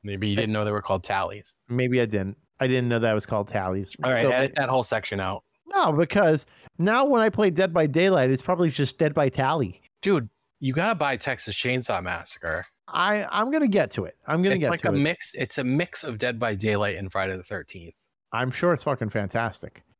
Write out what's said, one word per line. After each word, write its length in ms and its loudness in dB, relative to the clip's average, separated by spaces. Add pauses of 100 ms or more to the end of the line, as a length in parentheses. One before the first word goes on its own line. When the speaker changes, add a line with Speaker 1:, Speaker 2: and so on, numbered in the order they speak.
Speaker 1:
Maybe 260 -4
you 40 2
Speaker 2:
I 40 2
Speaker 1:
didn't 160 0
know 100 0
they 80 0
were 100 -2
called 220 -2
tallies. 520 -4 (120)
Speaker 2:
Maybe 320 2
I 60 4
didn't. 320 -4 (240)
I 60 0
didn't 220 2
know 100 2
that 140 2
was 120 0
called 240 -2
tallies. 440 -4 (100)
Speaker 1:
All 80 2
right, 120 2
Speaker 2:
So 60 4
Speaker 1:
edit 260 0
that 140 0
whole 140 2
section 360 -4
out. 240 -4 (240)
Speaker 2:
No, 240 2
because 540 2 (320)
now 280 2
when 160 4
I 80 4
play 200 2
Dead 240 0
by 120 4
Daylight, 440 4
it's 120 2
probably 280 2
just 280 -2
Dead 160 2
by 160 2
Tally. 520 0 (200)
Speaker 1:
Dude, 280 2 (320)
you 120 0
gotta 220 2
buy 220 0
Texas 380 -6
Chainsaw 460 -2
Massacre. 640 -6 (220)
Speaker 2:
I, 420 0
I'm 220 -2
gonna 160 2
get 240 2
to 140 -4
it. 100 -14 (100)
I'm 160 0
gonna 140 2
Speaker 1:
It's 100 0
Speaker 2:
get 40 2
Speaker 1:
like 140 -2
Speaker 2:
to 60 2
Speaker 1:
a 40 2
Speaker 2:
it. 60 2
Speaker 1:
mix. 360 -2
It's 220 -4
a 80 -2
mix 400 0
of 120 -8
Dead 220 -4
by 160 0
Daylight 420 0
and 140 -8
Friday 240 -2
the 80 -12
thirteenth. 500 -12 (380)
Speaker 2:
I'm 200 -2
sure 220 2
it's 100 -4
fucking 260 -2
fantastic. 720 -4 (180)